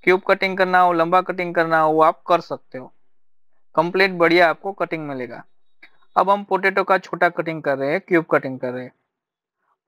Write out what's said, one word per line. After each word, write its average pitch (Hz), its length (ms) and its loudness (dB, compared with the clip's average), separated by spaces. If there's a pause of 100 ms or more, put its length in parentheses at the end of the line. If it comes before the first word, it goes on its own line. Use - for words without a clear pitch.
क्यूब 185 240 2
कटिंग 190 300 0
करना 185 220 2
हो, 180 140 4
लंबा 170 280 2
कटिंग 180 340 -6
करना 165 240 0
हो, 156 140 2
वो 156 80 4
आप 160 220 2
कर 170 180 0
सकते - 360 -14
हो। - 140 -18 (840)
कंप्लीट 185 380 0
बढ़िया 170 360 4
आपको 190 240 -6
कटिंग 165 340 -6
मिलेगा। 127 360 -10 (720)
अब 185 140 0
हम 202 140 0
पोटैटो 190 400 -2
का 190 140 0
छोटा 175 320 -2
कटिंग 160 340 -6
कर 139 140 -2
रहे 139 140 -4
हैं, 190 100 -2
क्यूब 165 300 0
कटिंग 139 280 -2
कर 127 120 -6
रहे 127 120 -10
हैं। 123 100 -20 (960)